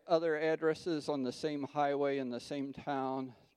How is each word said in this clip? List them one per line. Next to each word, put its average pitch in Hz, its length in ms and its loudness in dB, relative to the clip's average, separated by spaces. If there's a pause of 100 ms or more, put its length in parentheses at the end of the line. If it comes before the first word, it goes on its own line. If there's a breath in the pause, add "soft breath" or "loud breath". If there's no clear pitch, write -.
other 165 300 4
addresses 156 720 0
on 143 140 2
the 127 80 0
same 147 320 -4
highway 143 540 2
in 131 120 -4
the 120 100 -4
same 139 340 -6
town. 131 600 -4 (240 soft breath)